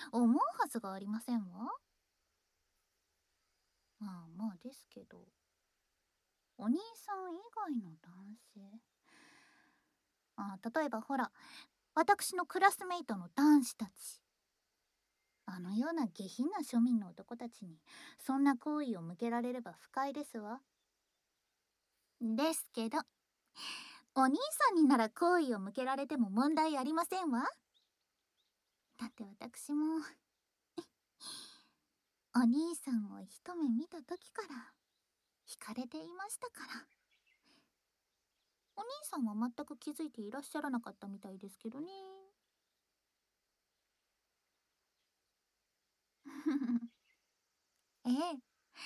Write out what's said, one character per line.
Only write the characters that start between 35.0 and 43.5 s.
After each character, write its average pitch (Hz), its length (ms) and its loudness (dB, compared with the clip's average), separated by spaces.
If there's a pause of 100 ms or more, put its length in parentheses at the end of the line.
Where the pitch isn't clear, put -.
惹 - 100 -16
か - 160 -12
れ 247 140 -6
て 311 120 -10
い 330 140 -12
ま 392 160 -10
し - 80 -8
た 494 120 -8
か - 140 -14
ら。 240 220 -12 (1900)
お 403 60 -8
兄 466 60 -8 (140)
さ 392 160 -8
ん 247 60 0
は 208 100 -2
全 240 320 -4
く 269 100 -14
気 - 140 -10
づ 320 140 -8
い 285 80 -8
て 220 100 -12
い 202 80 -10
ら 262 80 -8
っ 285 60 -8
し - 100 -12
ゃ 302 60 -4
ら 294 100 -4
な 240 100 -2
か 196 100 -10
っ 196 40 -16
た 202 140 -14
み 196 100 -10
た 196 140 -14
い 190 60 -14
で 196 100 -14
す - 100 -20
け 226 120 -10
ど 269 100 -10
ね。 339 100 -10 (4000)